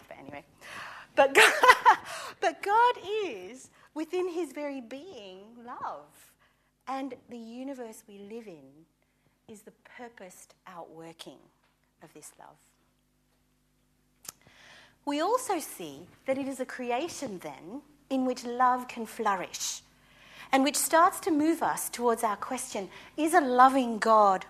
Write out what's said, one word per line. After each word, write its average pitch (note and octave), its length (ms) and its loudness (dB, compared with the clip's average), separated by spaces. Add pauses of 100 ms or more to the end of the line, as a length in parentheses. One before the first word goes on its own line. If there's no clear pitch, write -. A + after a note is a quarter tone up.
but - 100 -18
anyway. C#3+ 240 -16 (720)
But C#4 200 6
God, - 180 8 (440)
<laughs> - 440 -14
but E4+ 220 -2
God A#4 320 4 (300)
is, A3+ 440 -10 (260)
within F4+ 340 -4
his E4 240 -6
very C#4+ 280 -8
being, A#3 600 -16 (260)
love. A#3+ 400 -12 (800)
And C4+ 280 -8 (140)
the A#3+ 80 -14
universe A#3 720 -14
we G3+ 100 -20
live G#3+ 280 -14
in D3+ 400 -20 (640)
is G#3 140 -20
the G3+ 100 -20 (260)
purposed A#3 560 -20 (120)
outworking E3 720 -18 (640)
of D#3+ 120 -20
this - 240 -20
love. C#3+ 180 -20 (2500)
We C#4+ 160 -2
also G#4 380 0
see D#3+ 480 -12 (200)
that C4 120 -2
it C#4 80 -4
is C4 140 -8
a B3+ 60 -4
creation B3 760 -6
then D#3+ 420 -14 (260)
in C4 160 0
which B3+ 200 -4
love B3 440 0
can A#3 160 -10
flourish - 760 -4 (720)
and C4+ 100 4
which C#4 140 2
starts F4 440 4
to G4 100 -2
move D4+ 320 2
us D#3+ 280 -2
towards A#3+ 320 0
our G#3 140 0
question, G#3+ 520 -8 (280)
"Is D#4 180 0
a F4+ 60 8
loving B3+ 580 6
God G#3 520 4